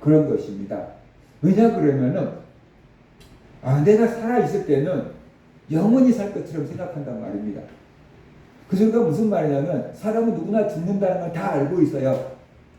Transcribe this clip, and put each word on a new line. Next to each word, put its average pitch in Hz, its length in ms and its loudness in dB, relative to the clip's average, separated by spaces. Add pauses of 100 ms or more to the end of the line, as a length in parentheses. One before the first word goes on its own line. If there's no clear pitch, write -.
그런 151 280 4
것입니다. - 580 -6 (560)
왜냐 208 320 4
그러면은, 147 540 0 (1300)
아, 139 200 2
내가 220 240 6
살아있을 226 600 -2
때는 139 520 -2 (520)
영원히 226 420 4
살 196 200 -4
것처럼 151 340 -8
생각한단 127 540 -10
말입니다. 104 400 -10 (1080)
그 190 80 0
소리가 226 240 4
무슨 196 280 2
말이냐면 156 640 0
사람은 220 400 -2
누구나 202 340 -2
죽는다는 180 520 -2
걸 170 120 -8
다 190 200 -4
알고 165 300 -2
있어요. 131 500 -2 (460)